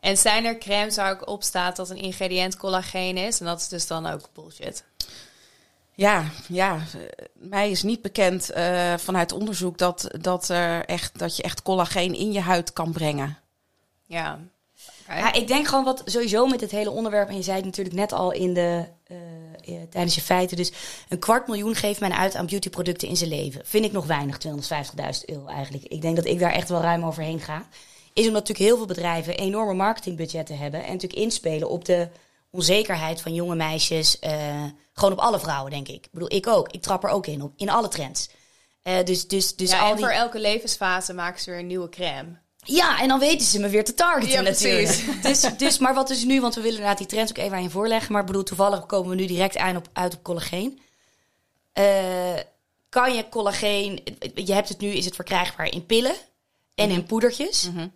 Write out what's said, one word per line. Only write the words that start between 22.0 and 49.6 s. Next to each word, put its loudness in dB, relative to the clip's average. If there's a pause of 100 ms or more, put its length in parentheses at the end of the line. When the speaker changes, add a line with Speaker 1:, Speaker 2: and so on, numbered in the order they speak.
Speaker 3:
men 2
uit 2
aan -2
beautyproducten -4
in -2
zijn -2
leven. -6
Vind 2
ik -2
nog -4
weinig, -2
tweehonderdvijftigduizend -6
euro -12
eigenlijk. -10
Ik -8
denk 0
dat 0
ik 2
daar 4
echt 0
wel 0
ruim 2
overheen -4
ga. -10 (480)
Is 4
omdat 2
natuurlijk 4
heel 8
veel -2
bedrijven -4
enorme -2
marketingbudgetten -4
hebben -6
en -8
natuurlijk -6
inspelen -2
op -4
de 2 (420)
onzekerheid 0
van -6
jonge -2
meisjes, 2
eh, -4 (280)
gewoon 4
op -4
alle 4
vrouwen, -4
denk -8
ik. -16
Ik -20
bedoel, -6
ik 0
ook. 4
Ik -12
trap -2
er 2
ook 0
in, -6
op, -10
in -4
alle 2
trends. -6 (540)
Eh, 2
dus, 0
dus, 0
dus 0
Speaker 1:
Ja, 4
Speaker 3:
al 6
Speaker 1:
en 2
Speaker 3:
die -2
Speaker 1:
voor 2
elke 0
levensfase 0
maken -6
ze -8
weer -8
een -8
nieuwe -4
crème. -6 (240)
Speaker 3:
Ja, 4
en 4
dan 4
weten 4
ze 4
me 0
weer 4
te -2
targeten 4
Speaker 1:
Ja, 4
Speaker 3:
natuurlijk. 4 (340)
Speaker 1:
precies. 4
Speaker 3:
<laughs> 6
Dus, -8
dus, 4
maar 4
wat 2
is -2
nu, 6
want 0
we -6
willen 0
inderdaad 2
die -8
trends 0
ook -10
even -2
aan -2
je -2
voorleggen. 0
Maar 4
ik 0
bedoel, 0
toevallig 2
komen 0
we -2
nu 0
direct 0
aan 0